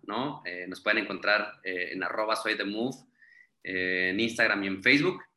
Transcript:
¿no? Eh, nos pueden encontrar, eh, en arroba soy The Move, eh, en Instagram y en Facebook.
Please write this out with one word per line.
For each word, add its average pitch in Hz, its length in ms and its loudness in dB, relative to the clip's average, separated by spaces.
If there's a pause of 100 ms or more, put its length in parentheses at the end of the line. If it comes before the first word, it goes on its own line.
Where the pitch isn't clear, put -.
¿no? 135 420 -6
Eh, 90 220 -6
nos 92 140 -10
pueden 104 220 2
encontrar, 101 600 0
eh, 90 300 -4
en 92 100 -4
arroba 107 320 0
soy 107 220 0
The 101 80 -2
Move, 110 300 -2 (680)
eh, 92 480 0
en 98 80 0
Instagram 110 460 2
y - 20 0
en 95 160 -4
Facebook. 147 400 4 (140)